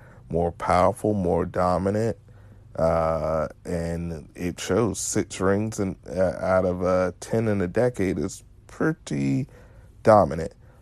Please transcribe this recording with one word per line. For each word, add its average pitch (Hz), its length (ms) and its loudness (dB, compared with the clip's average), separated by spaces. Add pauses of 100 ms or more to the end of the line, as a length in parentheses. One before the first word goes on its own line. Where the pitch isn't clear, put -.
(300)
more 85 240 -2
powerful, 92 600 2
more 87 320 0
dominant, 95 680 0 (640)
uh, 80 720 0 (160)
and 85 680 -6
it 87 220 -6
shows. 95 420 0
Six - 420 -4
rings 104 400 0
in, 95 160 -4 (100)
uh, 87 320 0
out 92 240 2
of, 90 200 -2
uh, 92 360 2
ten 113 300 -2
in 101 100 0
a 90 80 0
decade 104 520 0
is - 240 -6 (240)
pretty 139 800 -2 (560)
dominant. 85 500 6 (280)